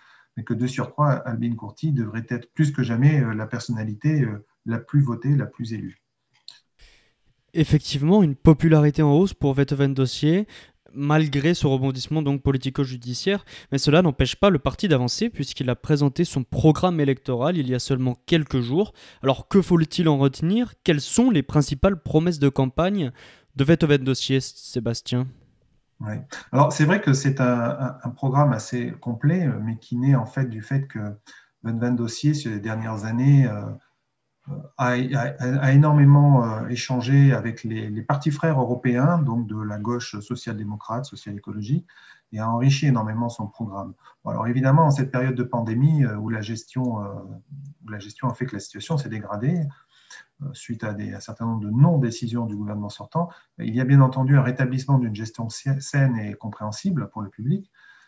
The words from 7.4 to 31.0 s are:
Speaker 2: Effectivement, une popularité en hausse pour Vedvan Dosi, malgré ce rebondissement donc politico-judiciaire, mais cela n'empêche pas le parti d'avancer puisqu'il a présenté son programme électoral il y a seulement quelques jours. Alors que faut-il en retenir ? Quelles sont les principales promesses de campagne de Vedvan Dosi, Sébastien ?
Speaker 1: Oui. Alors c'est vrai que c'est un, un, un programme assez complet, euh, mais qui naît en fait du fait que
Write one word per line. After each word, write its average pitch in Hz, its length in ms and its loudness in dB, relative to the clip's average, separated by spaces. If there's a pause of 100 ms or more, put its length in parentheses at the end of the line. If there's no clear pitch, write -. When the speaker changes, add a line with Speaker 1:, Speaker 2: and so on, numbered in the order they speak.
Speaker 2:
Effectivement, 156 640 2
une 143 140 2
popularité 156 680 6
en 147 120 4
hausse 185 200 4
pour 139 200 -2
Vedvan 139 340 0
Dosi, 143 580 0 (480)
malgré 143 600 0
ce 151 140 -2
rebondissement 131 540 -2
donc 139 200 -2
politico-judiciaire, 131 1040 -4 (260)
mais 139 60 -2
cela 151 240 4
n'empêche 139 340 0
pas 202 140 4
le 160 100 2
parti - 300 -4
d'avancer 135 400 0
puisqu'il 135 400 -6
a 120 80 0
présenté 147 480 0
son 131 180 -4
programme 156 560 2
électoral 135 560 -2
il 131 140 -2
y 127 40 0
a 123 60 -2
seulement 127 460 -2
quelques 151 340 0
jours. 135 320 -2 (320)
Alors 131 240 -2
que 196 140 4
faut-il 165 480 2
en 143 80 4
retenir ? 165 560 0 (100)
Quelles 151 160 2
sont 247 300 2
les 156 140 2
principales 151 580 0
promesses 156 380 0
de 139 100 4
campagne 147 640 -2 (420)
de 135 80 0
Vedvan 147 400 4
Dosi, 131 380 0
Sébastien ? 123 840 -6 (760)
Speaker 1:
Oui. 104 140 -8 (360)
Alors 139 220 2
c'est 156 100 2
vrai 190 160 4
que 139 140 2
c'est 135 260 0
un, 120 300 0
un, 135 340 -8
un 127 60 -6
programme 135 420 2
assez 120 480 -4
complet, 147 480 -2
euh, 107 160 -4
mais 113 140 -6
qui - 180 -10
naît 135 200 2
en 117 100 0
fait 127 240 -6
du 110 120 -10
fait 139 260 -4
que 110 120 -12 (640)